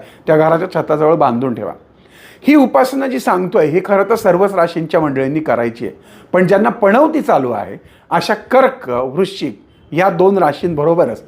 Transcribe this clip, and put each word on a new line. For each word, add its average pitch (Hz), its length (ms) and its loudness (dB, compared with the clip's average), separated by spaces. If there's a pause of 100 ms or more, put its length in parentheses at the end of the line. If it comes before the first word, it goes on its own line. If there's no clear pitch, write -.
(280)
त्या 156 100 4
घराच्या 160 380 0
छताजवळ 156 400 0
बांधून 127 380 -2
ठेवा. 104 180 -8 (680)
ही 294 140 4
उपासना 269 520 2
जी 254 120 -4
सांगतोय, 185 460 0
ही 151 200 0
खरं 196 240 2
तर 226 60 2
सर्वच 196 380 2
राशींच्या 170 460 -2
मंडळींनी 139 400 -2
करायची 117 480 -4
आहे, - 80 -12 (380)
पण 180 140 2
ज्यांना 202 220 2
पणवती 262 520 2
चालू 143 300 0
आहे, 101 260 -8 (320)
अशा 175 240 -2
कर्क, 262 560 0
वृश्चिक 131 720 -4 (300)
या 180 180 0
दोन 190 280 2
राशींबरोबरच 156 920 0